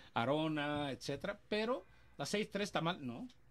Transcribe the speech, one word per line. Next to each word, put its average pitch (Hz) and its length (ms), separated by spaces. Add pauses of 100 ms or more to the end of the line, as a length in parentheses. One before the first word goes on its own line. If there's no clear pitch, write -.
(140)
Arona, 147 800
etcétera, 147 580
pero 233 360 (320)
la 143 80
seis 208 240
tres 202 200
está 156 120
mal, 160 240
no. 131 220 (240)